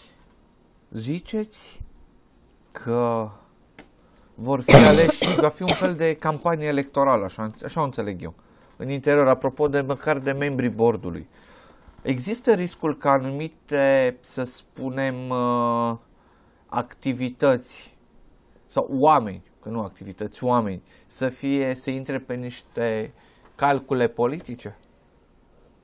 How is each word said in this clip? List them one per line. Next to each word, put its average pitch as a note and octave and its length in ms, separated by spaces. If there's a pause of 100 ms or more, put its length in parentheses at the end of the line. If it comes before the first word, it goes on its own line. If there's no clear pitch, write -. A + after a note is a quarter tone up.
(920)
Ziceți F3 880 (880)
că A#2 580 (1040)
vor B2+ 280
fi - 220
<coughs> - 40
aleși, - 520
va - 100
fi - 120
un F#3 60
fel F3+ 280
de D#3+ 200
campanie D#3 520
electorală, C#3 560
așa, A2 280 (120)
așa - 180
o - 20
înțeleg G#2 400
eu, E2 100 (440)
în B2+ 120
interior, C#3+ 380
apropo C3 400
de, C#3+ 140
măcar C#3 380
de C3+ 120
membrii C3+ 380
boardului. G#2 580 (760)
Există F#3 520
riscul F3 440
ca D3 140
anumite, C3+ 1080
să - 240
spunem, B2+ 880
ă, A#2+ 680 (680)
activități - 1300 (720)
sau - 240
oameni, C3 500 (200)
că - 80
nu A2+ 120
activități, G2 600
oameni, A#2 380 (260)
să - 220
fie, C3+ 460
să B2+ 140
intre C3 300
pe B2+ 140
niște A#2+ 800 (420)
calcule C3+ 520
politice? A#2+ 720 (1080)